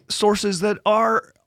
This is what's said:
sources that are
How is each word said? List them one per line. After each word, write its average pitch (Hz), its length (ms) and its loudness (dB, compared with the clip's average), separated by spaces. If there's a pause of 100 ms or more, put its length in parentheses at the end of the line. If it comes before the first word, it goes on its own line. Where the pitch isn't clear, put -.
(100)
sources 208 500 0
that 208 240 -2
are 226 480 0 (140)